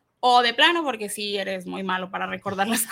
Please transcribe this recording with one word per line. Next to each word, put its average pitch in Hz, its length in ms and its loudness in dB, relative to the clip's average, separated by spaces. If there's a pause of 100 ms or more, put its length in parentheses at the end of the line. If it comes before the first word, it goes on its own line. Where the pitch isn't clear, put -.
(200)
o 247 220 6
de 240 120 2
plano 330 280 4
porque 220 260 -4
sí 202 280 -6
eres 190 300 -6
muy 185 160 -8
malo 185 280 -4
para 185 160 -6
recordar 190 420 -4
las 226 240 0